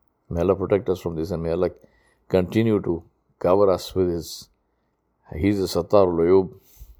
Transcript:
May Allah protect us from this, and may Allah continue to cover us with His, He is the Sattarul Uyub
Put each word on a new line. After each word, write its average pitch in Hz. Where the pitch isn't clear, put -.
May 85
Allah 92
protect 98
us 90
from 85
this, 82
and 82
may 82
Allah 85
continue 104
to 87
cover 95
us -
with 92
His, -
He 87
is 101
the 90
Sattarul 87
Uyub 90